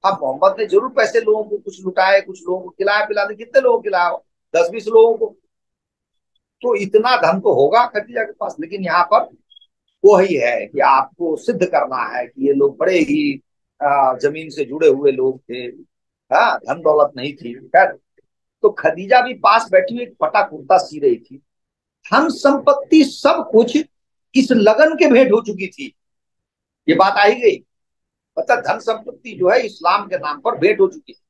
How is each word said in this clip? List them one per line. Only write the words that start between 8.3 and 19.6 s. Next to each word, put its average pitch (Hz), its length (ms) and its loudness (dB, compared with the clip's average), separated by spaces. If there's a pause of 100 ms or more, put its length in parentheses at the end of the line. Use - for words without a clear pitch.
पास, - 280 -10
लेकिन 185 240 -10
यहाँ 175 200 -6 (100)
पर - 160 -2 (760)
वही 196 300 4
है 120 300 -2
कि - 140 -8
आपको 135 560 0
सिद्ध 185 300 -4
करना 127 520 -4
है 120 100 -8
कि 135 200 -6
ये 139 60 2
लोग 139 240 0
बड़े 180 220 0
ही, 143 420 -2 (420)
आ, 139 340 2
जमीन 156 320 -4
से 139 160 -6
जुड़े 151 220 0
हुए 139 240 2
लोग 131 280 -4
थे, 123 200 -12 (760)
हाँ, 214 220 2
धन 156 240 -8
दौलत 151 340 2
नहीं 139 180 -10
थी। 120 340 -16
खैर, - 320 0 (640)
तो 214 80 4
खदीजा 190 520 0
भी 254 120 -6
पास 214 380 0